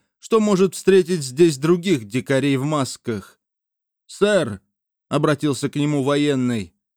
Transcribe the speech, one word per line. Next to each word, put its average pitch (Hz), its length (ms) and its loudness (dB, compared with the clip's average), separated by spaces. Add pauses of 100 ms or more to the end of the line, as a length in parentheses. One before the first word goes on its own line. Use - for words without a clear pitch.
(180)
что - 200 -2
может 196 360 2
встретить 185 480 2
здесь 135 360 2
других 165 460 0
дикарей 131 520 0
в 131 80 -2
масках. 131 760 -6 (680)
«Сэр!» — 170 540 -2 (480)
обратился 147 640 0
к - 60 -12
нему 147 260 0
военный. 127 720 -2 (220)